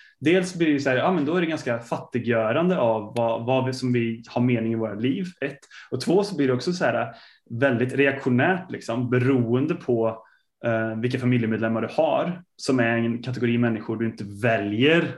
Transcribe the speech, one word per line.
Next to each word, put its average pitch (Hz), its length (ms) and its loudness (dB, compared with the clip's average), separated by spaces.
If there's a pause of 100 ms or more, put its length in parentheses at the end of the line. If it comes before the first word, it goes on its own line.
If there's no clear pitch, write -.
(200)
Dels 180 360 2
blir 165 180 2
det 139 60 2
så 139 100 0
här, 127 80 2
ja, 160 140 2
men 156 140 2
då 160 100 0
är 185 60 2
det 165 60 0
ganska 127 320 -4
fattiggörande 123 1000 0
av 110 380 0
vad, 117 280 0
vad 131 200 2
vi, 131 80 -2
som 127 200 -2
vi 117 360 -2
har 123 120 -2
mening 117 300 2
i 113 40 0
våra 110 200 -4
liv, 139 300 -2 (160)
ett. 143 180 -6 (320)
Och 127 100 -6
två, 190 220 2
så 196 140 -6
blir 139 100 2
det 127 60 4
också 147 200 -2
så 175 120 -2
här, 117 280 0 (360)
väldigt 123 460 0
reaktionärt, 139 760 2
liksom, 117 380 -4
beroende 127 640 2
på, 113 480 -2 (420)
eh, 113 340 -2
vilka 123 200 -2
familjemedlemmar 113 640 0
du 110 100 -4
har, 156 500 0 (140)
som 131 240 0
är 117 180 2
en 117 260 -2
kategori 123 340 0
människor 113 400 -2
du 113 80 -2
inte 110 180 -6 (180)
väljer 113 640 2 (140)